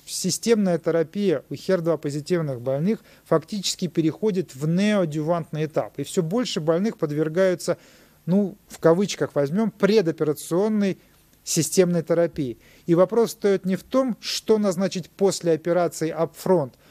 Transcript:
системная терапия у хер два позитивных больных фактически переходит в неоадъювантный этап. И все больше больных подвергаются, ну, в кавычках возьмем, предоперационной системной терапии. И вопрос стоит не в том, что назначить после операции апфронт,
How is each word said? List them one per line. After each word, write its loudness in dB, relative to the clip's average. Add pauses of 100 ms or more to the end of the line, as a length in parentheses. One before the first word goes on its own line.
системная 0
терапия 0
у -10
хер 0
два 0
позитивных -4
больных -2 (260)
фактически -2
переходит -2
в -4
неоадъювантный 0
этап. -4
И -4
все -2
больше -2
больных 0
подвергаются, 0 (480)
ну, 0 (120)
в -20
кавычках 2
возьмем, 0
предоперационной 0 (460)
системной 2
терапии. -2 (280)
И 4
вопрос 4
стоит 0
не 0
в -8
том, 0
что 0
назначить -2
после 0
операции 0
апфронт, -2 (160)